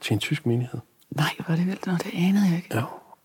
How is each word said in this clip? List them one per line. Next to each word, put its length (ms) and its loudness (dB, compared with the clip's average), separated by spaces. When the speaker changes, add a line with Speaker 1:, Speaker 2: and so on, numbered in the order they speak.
Speaker 1:
til 120 -2
en 60 2
tysk 260 -4
menighed. 340 -2
Speaker 2:
Nej, 180 0
hvor 80 0
er 40 2
det 100 2
vildt. 200 -6
Nå, 60 0
det 200 -2
anede 360 4
jeg 80 4
ikke. 180 -8
Speaker 1:
Ja. 80 0